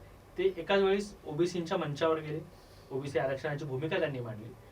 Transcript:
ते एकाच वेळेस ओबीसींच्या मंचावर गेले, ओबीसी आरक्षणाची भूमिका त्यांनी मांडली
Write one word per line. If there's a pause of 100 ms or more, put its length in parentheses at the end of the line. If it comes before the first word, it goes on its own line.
(380)
ते (120)
एकाच
वेळेस (100)
ओबीसींच्या
मंचावर
गेले, (500)
ओबीसी
आरक्षणाची
भूमिका
त्यांनी
मांडली (200)